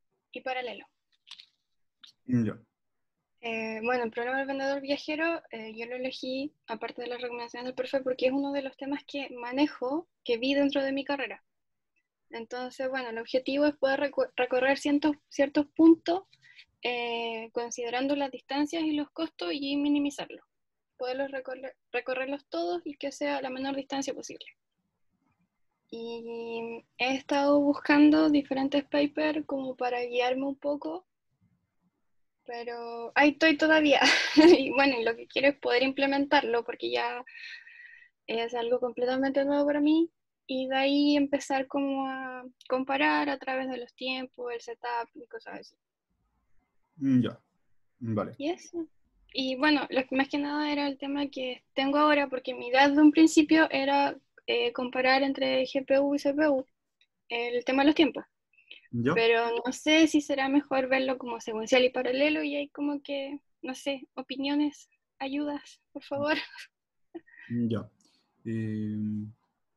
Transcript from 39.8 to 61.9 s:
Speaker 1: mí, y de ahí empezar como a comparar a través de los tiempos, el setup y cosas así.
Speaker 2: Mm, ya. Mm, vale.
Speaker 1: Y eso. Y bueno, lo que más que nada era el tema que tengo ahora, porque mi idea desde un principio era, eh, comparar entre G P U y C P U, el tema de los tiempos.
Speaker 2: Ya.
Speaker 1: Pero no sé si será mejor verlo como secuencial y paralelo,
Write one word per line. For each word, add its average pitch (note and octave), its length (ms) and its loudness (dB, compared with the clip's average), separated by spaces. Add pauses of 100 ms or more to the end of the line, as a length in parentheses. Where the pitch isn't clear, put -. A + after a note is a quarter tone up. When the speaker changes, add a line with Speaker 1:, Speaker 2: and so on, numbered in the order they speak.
Speaker 1:
mí, D#4+ 300 4 (360)
y C4 200 -4
de C4 80 -2
ahí C#4+ 420 4
empezar C#4 500 -2
como C4+ 400 -4
a C4 380 -10 (240)
comparar C#4+ 600 0
a C4+ 100 -4
través C4 280 -6
de B3+ 100 -6
los A#3+ 180 -12
tiempos, B3+ 580 -8
el A#3 80 -10
setup A#3+ 540 -8
y A#4 120 -18
cosas - 320 -16
así. - 160 -20 (1200)
Speaker 2:
Mm, C3+ 240 2
ya. - 180 -4 (600)
Mm, A2+ 160 -6
vale. G2 220 -4
Speaker 1:
Y C#4+ 120 -4
eso. E4+ 380 -10 (460)
Y C4 220 -4
bueno, C#4+ 340 2
lo B3+ 160 0
que C4 100 -6
más C#4 140 0
que D4 80 -4
nada D4 340 -4
era C#4+ 160 -2
el C4+ 100 -6
tema C#4 300 -6
que B3+ 360 -10 (100)
tengo C#4 240 0
ahora, D4 320 4
porque B3+ 240 -6
mi A#3+ 140 -10
idea C4 200 6
desde C#4+ 140 4
un D4+ 100 10
principio D#4+ 600 6
era, C#4 440 2 (300)
eh, A#3+ 260 0
comparar B3+ 520 0
entre C4 400 0
G C4+ 200 -2
P C4+ 160 2
U C#4+ 140 2
y C#4+ 60 0
C C#4+ 140 0
P D4+ 140 2
U, C4 160 2 (640)
el A#3+ 380 -4
tema C4+ 160 2
de C#4 60 6
los D#4 80 6
tiempos. A#3+ 280 2 (680)
Speaker 2:
Ya. A#2+ 220 0
Speaker 1:
Pero A#3 520 2
no B3+ 80 -4
sé D#4 340 4
si D4+ 140 0
será C4+ 260 -2
mejor C4+ 400 0
verlo C4 300 0
como A#3 240 -10
secuencial A3 420 2
y B3+ 60 4
paralelo, C4+ 540 0